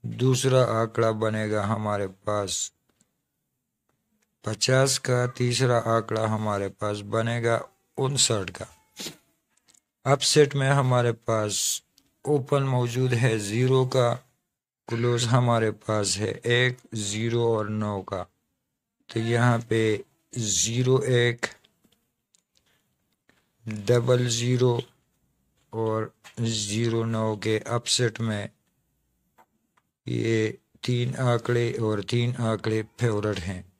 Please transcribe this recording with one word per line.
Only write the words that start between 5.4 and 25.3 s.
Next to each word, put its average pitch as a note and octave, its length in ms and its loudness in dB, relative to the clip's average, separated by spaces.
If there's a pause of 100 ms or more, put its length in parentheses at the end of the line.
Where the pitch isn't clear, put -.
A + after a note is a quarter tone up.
आंकड़ा A2 500 0
हमारे G#2+ 440 -2
पास G#2 340 -6
बनेगा A2+ 540 0 (380)
उनसठ B2+ 540 0
का। - 160 -12 (1400)
अपसेट C#3+ 500 4
में C3+ 140 2
हमारे B2+ 420 4
पास G#2+ 720 -2 (440)
ओपन C#3+ 400 2
मौजूद B2+ 480 0
है A#2 260 2
ज़ीरो B2+ 480 2
का, B2 260 2 (720)
क्लोज A#2+ 400 0
हमारे A#2 440 4 (100)
पास G2+ 360 -2
है G#2 140 -2 (160)
एक, B2 300 2 (160)
ज़ीरो A2+ 540 -2
और G#2+ 220 0
नौ G#2+ 340 -4
का, F#2 200 -8 (840)
तो - 100 -4
यहाँ A#2 400 2 (100)
पे A2 340 0 (300)
ज़ीरो A#2 680 0
एक, A#2+ 440 0 (2250)
डबल A#2+ 640 2
ज़ीरो A#2+ 520 0 (960)